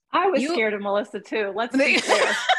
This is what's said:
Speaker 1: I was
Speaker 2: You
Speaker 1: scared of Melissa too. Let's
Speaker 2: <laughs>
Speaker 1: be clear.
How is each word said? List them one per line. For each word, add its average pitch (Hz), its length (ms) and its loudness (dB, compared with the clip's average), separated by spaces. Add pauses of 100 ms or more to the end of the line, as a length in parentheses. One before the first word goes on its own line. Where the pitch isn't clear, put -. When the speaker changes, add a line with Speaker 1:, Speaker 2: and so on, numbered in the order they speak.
(120)
Speaker 1:
I 349 160 2
was 339 140 2
Speaker 2:
You 285 80 -2
Speaker 1:
scared 220 240 0
of 202 80 -6
Melissa 202 400 -2
too. 202 340 -4
Let's 233 220 -4
Speaker 2:
<laughs> - 0 -
Speaker 1:
be 294 240 2
clear. - 320 2 (260)